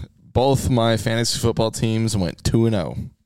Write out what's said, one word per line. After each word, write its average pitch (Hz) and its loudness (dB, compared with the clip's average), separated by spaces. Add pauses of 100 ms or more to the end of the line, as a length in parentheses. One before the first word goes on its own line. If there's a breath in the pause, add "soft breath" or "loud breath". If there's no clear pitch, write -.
(340)
both 131 2
my 117 2
fantasy 113 -2
football 113 0
teams 113 -2
went 87 -4
two 113 2
and 113 2
oh. 73 -4 (300)